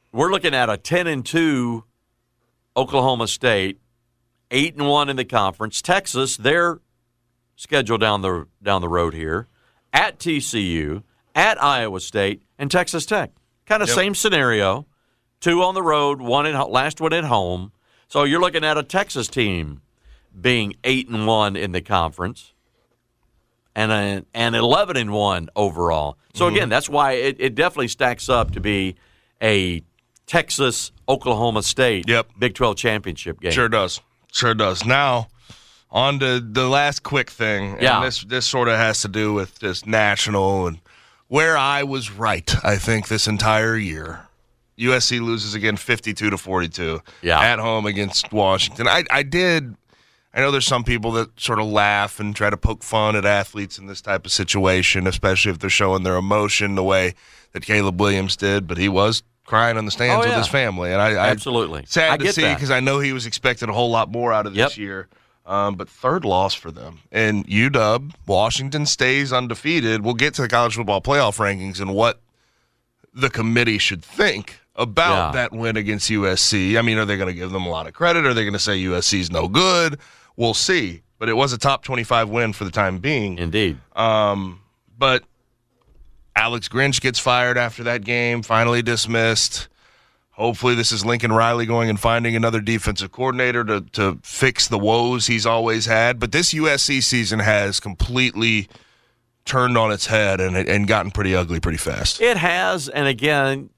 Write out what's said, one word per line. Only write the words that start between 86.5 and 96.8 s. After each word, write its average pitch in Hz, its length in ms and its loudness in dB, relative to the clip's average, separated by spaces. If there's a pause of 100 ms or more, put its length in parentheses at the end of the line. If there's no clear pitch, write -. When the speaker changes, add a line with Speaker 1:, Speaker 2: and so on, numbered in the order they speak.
Speaker 2:
Grinch 131 320 0
gets 127 200 -2
fired 123 360 2
after 120 280 -4
that 117 180 -2
game, 120 400 -2
finally 117 400 2
dismissed. 113 840 0 (640)
Hopefully 120 420 0
this 113 160 0
is 104 140 -4
Lincoln 117 280 0
Riley 117 320 4
going 113 240 0
and 101 120 0
finding 117 340 0
another 113 260 0
defensive 104 520 -4
coordinator 123 500 -2
to, 104 200 -2 (100)
to 98 320 0
fix - 420 0
the 117 140 -2
woes 117 480 0
he's 113 180 0
always 113 400 0
had. 117 320 2
But 113 140 -4
this 170 200 2
U 156 160 0
S 139 140 2